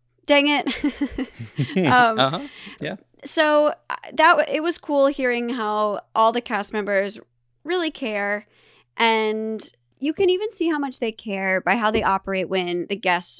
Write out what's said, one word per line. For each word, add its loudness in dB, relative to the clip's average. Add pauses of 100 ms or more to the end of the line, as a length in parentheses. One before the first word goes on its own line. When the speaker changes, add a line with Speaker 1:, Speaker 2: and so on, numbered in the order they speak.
(260)
Speaker 1:
dang 4
it." 0
<laughs> -4
Um, 4
Speaker 2:
Uh-huh. 0 (320)
Yeah. -8 (280)
Speaker 1:
so, 2 (160)
uh, -8 (180)
that 6
w-, 0
it -4
was -2
cool 2
hearing -2
how -2 (140)
all 6
the -2
cast -4
members -2 (440)
really -2
care, -4 (500)
and 0 (380)
you -2
can 2
even 0
see -2
how 0
much -6
they -2
care -4
by 0
how 0
they 0
operate -2
when -2
the -6
guests -2